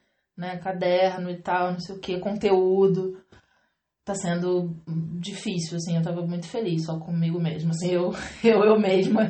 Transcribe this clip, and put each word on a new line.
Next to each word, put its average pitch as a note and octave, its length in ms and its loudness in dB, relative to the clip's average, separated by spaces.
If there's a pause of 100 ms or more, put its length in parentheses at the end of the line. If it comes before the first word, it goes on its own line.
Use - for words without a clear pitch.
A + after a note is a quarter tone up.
(360)
né, F3+ 220 -8
caderno F#3 720 0
e F3+ 100 -6
tal, F3+ 340 0
não F3 60 -6
sei - 160 -10
o - 40 -14
quê, F#3 200 -4
conteúdo, F#3+ 1040 2 (800)
tá G3 120 -6
sendo F3 600 -2 (440)
difícil, F3 580 -6
assim, E3+ 200 -2
eu D#3+ 60 2
tava F3 220 -4
muito F3 220 -6
feliz F3 380 -2
só D#3+ 140 -6
comigo E3 400 -2
mesma, D#3+ 320 -2
assim, F3+ 200 -2
eu, F3+ 200 0 (140)
<laughs> - 180 -14
eu, A3 200 6
eu G#3+ 160 6
mesma, F#3+ 500 4